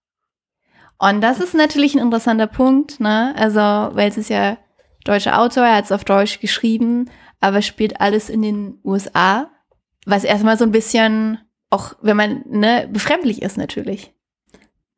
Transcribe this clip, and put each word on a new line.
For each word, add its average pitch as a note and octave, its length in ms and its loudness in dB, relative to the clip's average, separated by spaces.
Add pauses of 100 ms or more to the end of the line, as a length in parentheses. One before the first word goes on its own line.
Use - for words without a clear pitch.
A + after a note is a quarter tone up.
(960)
Und G3+ 240 2
das A#3+ 200 2
ist F4+ 120 -4
natürlich D4+ 400 2
ein C4 80 2
interessanter A3+ 460 0
Punkt, C4 540 0
ne? A3 360 0
Also G#3+ 220 2
Wels G#3 580 0
ist G#3+ 120 -6
ja G3+ 280 0 (460)
deutscher - 360 0
Autor, A#3+ 260 2
er A3+ 100 6
hat's G#3 160 -2
auf G#3 140 -2
Deutsch G3+ 340 0
geschrieben, A#3 720 -2 (320)
aber G3 200 2
spielt G#3+ 380 -4
alles G#3+ 300 0
in A3 120 -2
den G#3 420 -6
U F#3+ 120 -2
S G3 180 -6
A, G3 340 0 (580)
was G3 180 0
erstmal G#3+ 340 2
so A#3 60 2
ein A3+ 80 2
bisschen, A3 640 0 (320)
auch - 320 -4
wenn G#3 160 2
man, G#3 320 -2
ne, A3 420 0
befremdlich B3 500 -2
ist - 160 -6
natürlich. - 560 -10 (840)